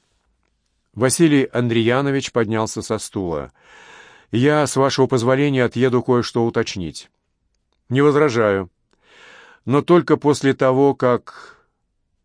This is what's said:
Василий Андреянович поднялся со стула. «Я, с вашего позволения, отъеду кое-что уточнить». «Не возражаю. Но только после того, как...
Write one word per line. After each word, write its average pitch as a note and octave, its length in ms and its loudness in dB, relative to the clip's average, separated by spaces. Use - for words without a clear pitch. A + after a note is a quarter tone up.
Василий C3+ 500 2
Андреянович B2 880 -2
поднялся A2 480 -4
со A2 160 -6
стула. E2 560 -8
«Я, D3 360 0
с - 100 -8
вашего C3 300 2
позволения, C3 580 0
отъеду A#2+ 380 0
кое-что A#2+ 440 0
уточнить». G#2+ 640 -6
«Не B2+ 100 0
возражаю. A#2 720 2
Но C3+ 160 0
только D#3 340 2
после C#3 380 0
того, C3+ 400 2
как... - 720 -4